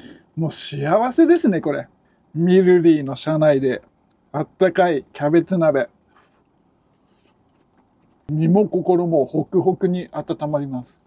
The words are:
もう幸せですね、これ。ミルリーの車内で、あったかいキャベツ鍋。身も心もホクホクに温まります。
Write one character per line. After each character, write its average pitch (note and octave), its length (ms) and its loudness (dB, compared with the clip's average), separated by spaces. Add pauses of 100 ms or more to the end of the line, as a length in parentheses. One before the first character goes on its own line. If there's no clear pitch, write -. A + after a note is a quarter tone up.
(360)
も D#3+ 120 -4
う - 40 -8
幸 E3+ 640 -4
せ E4 120 4
で E4+ 120 4
す E4 100 -2
ね、 F3 140 0
こ D3+ 100 -4
れ。 C#3+ 160 -8 (480)
ミ F3+ 220 2
ル F3+ 240 4
リ D#3+ 180 4
ー C#3+ 40 -6
の C3+ 120 -8
車 D#3 240 -4
内 D3 220 2
で、 B2+ 200 -2 (520)
あ D3 80 -4
っ - 60 -10 (120)
た F#3 140 2
か F3+ 180 2
い C#3 220 -4
キ - 80 -16
ャ D3 100 0
ベ E3+ 100 4
ツ F3+ 160 -4
鍋。 D3 300 0 (2500)
身 D#3 200 -2
も G#3 180 2
心 F3+ 400 0
も D#3+ 160 0
ホ D3+ 220 -4
ク F#3 160 -2
ホ F#3 160 0
ク F#3+ 100 -2
に F3+ 240 -6
温 D#3 400 -8
ま D3 80 -2
り C#3+ 80 -8
ま B2+ 160 -10
す。 - 240 -20